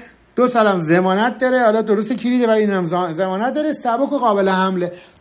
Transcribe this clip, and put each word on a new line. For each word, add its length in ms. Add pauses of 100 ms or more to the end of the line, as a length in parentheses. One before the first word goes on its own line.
(360)
دو 120
سالم 340
ضمانت 560
داره. 220
حالا 220
درسته 340
کلیده، 320
ولی 120
اینم 260
ز-، 280
ضمانت 400
داره، 200
سبک 400
و 40
قابل 320
حمله. 420 (300)